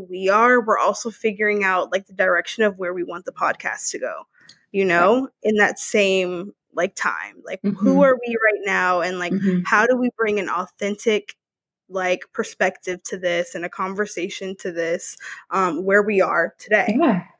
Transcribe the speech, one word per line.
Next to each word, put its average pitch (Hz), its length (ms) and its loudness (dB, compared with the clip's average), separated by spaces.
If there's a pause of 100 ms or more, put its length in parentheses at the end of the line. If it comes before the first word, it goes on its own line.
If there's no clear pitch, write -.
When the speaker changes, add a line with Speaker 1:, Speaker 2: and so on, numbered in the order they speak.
Speaker 1:
we 185 200 -2
are, 240 360 6
we're 214 120 2
also 202 320 0
figuring 208 540 -2
out, 185 280 0
like, 196 160 -2
the 196 60 -20
direction 185 500 0
of 196 140 2
where 180 160 -4
we 175 100 -4
want 180 220 -12
the - 80 -12
podcast - 580 -4
to - 80 -8
go, 92 240 -8 (480)
you 196 120 0
Speaker 2:
Right. 190 40 2
Speaker 1:
know, 190 420 4 (140)
in 220 140 2
that 208 220 2
same, 190 760 0 (200)
like, 180 220 -2
time. 95 500 -6
Like, - 180 -10
who 202 80 0
Speaker 2:
Mm-hmm. 247 280 2
Speaker 1:
are 269 160 6 (100)
we 233 160 -2
right 208 240 2
now? 185 360 2
And, 185 180 -4
like, 175 140 -4
Speaker 2:
Mm-hmm. 190 320 0
Speaker 1:
how 214 200 4
do 247 120 2
we 247 200 0
bring 208 220 0
an 170 100 -4
authentic, 202 840 -4 (540)
like, 180 420 -2
perspective 185 720 -4
to - 140 -10
this 175 360 -2
and 170 120 -8
a 185 40 -6
conversation 190 880 -6
to 185 140 -8
this, 170 460 -6 (340)
um, 180 320 0
where 196 180 4
we 202 200 2
are 170 360 0
today? 208 400 0
Speaker 2:
Yeah. 247 260 2 (160)